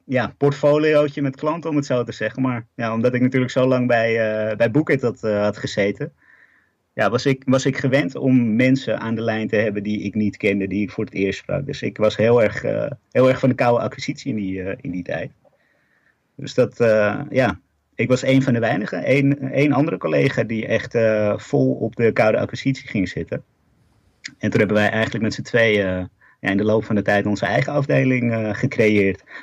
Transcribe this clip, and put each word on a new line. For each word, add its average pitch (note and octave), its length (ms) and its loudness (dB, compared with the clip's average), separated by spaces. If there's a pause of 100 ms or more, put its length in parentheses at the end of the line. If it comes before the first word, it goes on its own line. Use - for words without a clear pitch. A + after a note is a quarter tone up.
ja, A#2+ 340 -2
portfoliootje D3 840 2
met C3 140 -2
klanten, D#3+ 340 -4
om D3 60 0
het C#3+ 100 0
zo B2 180 0
te A2+ 80 -8
zeggen. A2 300 -4
Maar B2 320 -2
ja, A2+ 180 -4
omdat A#2+ 220 0
ik A#2+ 60 0
natuurlijk B2+ 320 0
zo B2+ 140 2
lang B2+ 200 2
bij, A2+ 320 2 (320)
eh, G#2+ 60 -4
bij A2+ 140 2
Bookit A2 320 2
had, A#2 220 -4
eh, G#2 180 0
had G#2 140 0
gezeten, G#2 560 -4 (840)
ja, G#2+ 160 0
was B2 160 -2
ik, C3+ 200 0
was C3 200 2
ik C3 100 0
gewend C3+ 400 0
om B2+ 400 2
mensen B2+ 440 2
aan A2+ 140 -4
de A2 80 -4
lijn A2 260 -2
te A2 80 0
hebben G#2 260 0
die G#2 200 -4
ik G2 120 -6
niet G#2 220 -2
kende, G2+ 300 0
die G2+ 160 -2
ik G2 80 -4
voor A2 140 -6
het - 100 -14
eerst F#2+ 240 -2
sprak. F#2+ 280 -6
Dus - 160 -8
ik G#2+ 140 -6
was G#2+ 200 0
heel A#2 260 4
erg, A2 220 -2
eh, - 260 -2 (200)
heel B2+ 180 4
erg B2+ 100 2
van C3 100 2
de B2 60 2
koude A#2+ 280 2
acquisitie - 480 -8
in A2 60 -4
die, F#2+ 260 -6
eh, F#2+ 180 -6
in - 100 -10
die F2+ 120 -8
tijd. E2+ 280 -8 (1080)
Dus B2 180 -12
dat, A#2+ 260 0
eh, G#2+ 400 2 (100)
ja, A#2 300 0 (340)
ik A2 140 -2
was B2+ 140 2
een C3+ 200 4
van C3 100 2
de A#2 60 2
weinigen. A2 580 -2
Eén, C#3 220 2 (140)
één C#3 200 2
andere D#3+ 260 0
collega C#3+ 440 0
die A2 240 -4
echt, - 280 -2
eh, A2 440 2
vol C3 360 0
op A#2 220 -6
de A2+ 160 2
koude A2 260 4
acquisitie - 500 -4
ging F#2+ 200 -2
zitten. - 340 -8 (960)
En G#2+ 120 -2
toen - 80 2
hebben G#2 180 4
wij G#2 140 4
eigenlijk A2 340 -2
met G#2+ 100 -2
z'n - 80 -8
tweeën, A2 440 2
eh, F#2 180 -2 (360)
ja, G#2+ 100 -4
in G2 60 0
de G#2 80 0
loop G#2+ 200 2
van A2 100 -4
de G2+ 80 2
tijd G2+ 240 0
onze G2+ 200 -2
eigen A#2 260 0
afdeling, C3 600 0
eh, A2 220 -2
gecreëerd. G#2 680 2 (180)